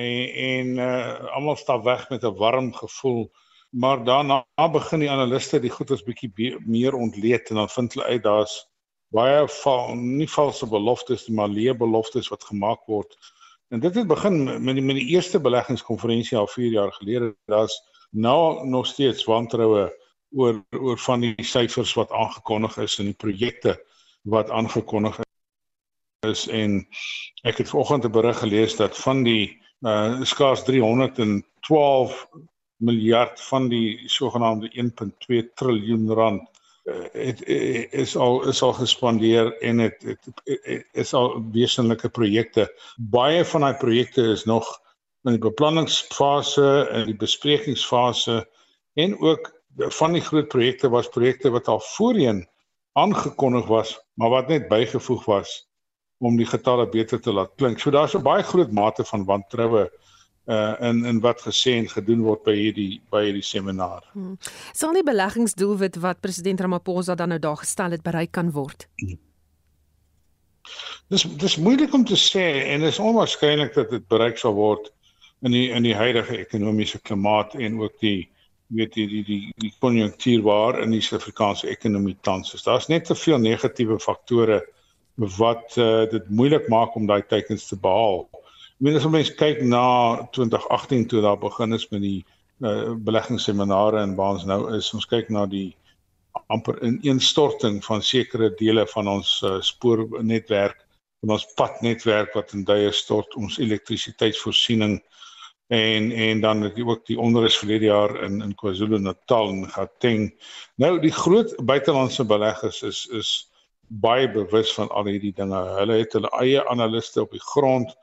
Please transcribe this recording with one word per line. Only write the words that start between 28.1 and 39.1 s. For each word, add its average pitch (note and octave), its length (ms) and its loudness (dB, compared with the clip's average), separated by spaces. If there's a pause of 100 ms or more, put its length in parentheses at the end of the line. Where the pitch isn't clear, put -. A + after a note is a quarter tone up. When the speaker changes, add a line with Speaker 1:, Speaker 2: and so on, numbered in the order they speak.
Speaker 1:
berig A2+ 260 2
gelees G#2+ 380 2
dat G2+ 220 0
van C3+ 260 0
die, A2 340 0 (240)
eh, A2 400 0
skaars C3 420 2
driehonderdtwaalf B2+ 1600 2 (560)
miljard A#2 560 2
van C3 280 -2
die A2+ 400 -2
sogenaamde A2+ 640 -2
een A#2+ 220 -4
punt G2 260 -10
twee A#2 220 0 (120)
triljoen A2 580 0
rand, A2 300 2 (420)
eh, - 100 -8 (180)
het, A#2 320 -6
eh, B2 480 -2
is C3+ 240 -4
al, B2+ 320 2
is B2 140 -2
al B2+ 100 2
gespandeer A2+ 800 2 (100)